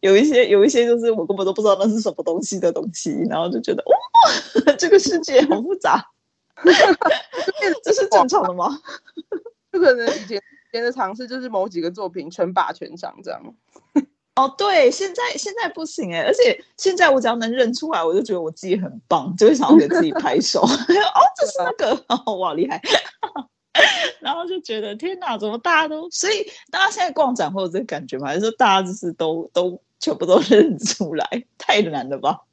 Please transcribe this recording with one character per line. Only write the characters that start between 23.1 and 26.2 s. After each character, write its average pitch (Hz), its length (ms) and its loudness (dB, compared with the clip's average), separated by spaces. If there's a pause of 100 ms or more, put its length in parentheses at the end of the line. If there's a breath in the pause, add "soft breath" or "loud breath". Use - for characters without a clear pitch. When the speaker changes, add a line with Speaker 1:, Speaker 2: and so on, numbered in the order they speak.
Speaker 1:
<laughs> - 800 -2
然 269 120 -6
后 339 140 -8
就 370 140 -8
觉 220 180 -8
得， 208 160 -8
天 359 240 -8
哪， 285 180 -6
怎 208 80 -8
么 214 120 -6
大 320 240 0
家 320 60 -2
都， 311 220 -10
所 359 220 -4